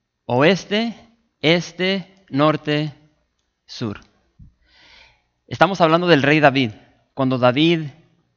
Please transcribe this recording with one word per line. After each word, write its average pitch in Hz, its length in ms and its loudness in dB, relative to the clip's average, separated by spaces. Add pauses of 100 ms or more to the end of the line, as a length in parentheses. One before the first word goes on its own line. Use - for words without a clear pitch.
(260)
Oeste, 190 720 0 (440)
este, 180 920 -4
norte, 151 600 -2 (720)
sur. - 360 -10 (1500)
Estamos 165 340 0
hablando 170 260 2
del 156 160 4
rey 147 160 2
David. 135 320 0 (440)
Cuando 131 240 -2
David, 151 480 0 (500)